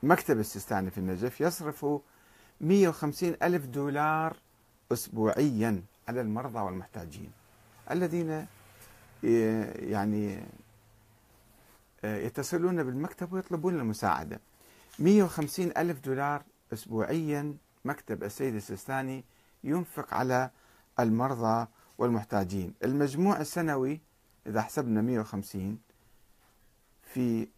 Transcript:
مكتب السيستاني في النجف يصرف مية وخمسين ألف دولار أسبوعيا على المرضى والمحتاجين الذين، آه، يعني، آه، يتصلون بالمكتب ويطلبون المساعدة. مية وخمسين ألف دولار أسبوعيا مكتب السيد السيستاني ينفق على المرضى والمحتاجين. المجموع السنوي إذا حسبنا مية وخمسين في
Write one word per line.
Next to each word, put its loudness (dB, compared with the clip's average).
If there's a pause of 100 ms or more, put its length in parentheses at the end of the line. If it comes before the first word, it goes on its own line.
مكتب 6
السيستاني -2
في -8
النجف -2
يصرف -2 (760)
مية 6
وخمسين -2
ألف 2
دولار 0 (540)
أسبوعيا 2 (240)
على -4
المرضى -4
والمحتاجين -8 (600)
الذين، 0
آه، -6 (1300)
يعني، -2 (1600)
آه، -4
يتصلون -2
بالمكتب -6
ويطلبون -2
المساعدة. -2 (600)
مية 8
وخمسين -2
ألف 0
دولار -2 (300)
أسبوعيا -2 (300)
مكتب -6
السيد -4
السيستاني -6 (400)
ينفق -2
على 2 (500)
المرضى 2 (300)
والمحتاجين. 0 (100)
المجموع 2
السنوي -2 (460)
إذا 0
حسبنا 0
مية 2
وخمسين -6 (1300)
في 0 (100)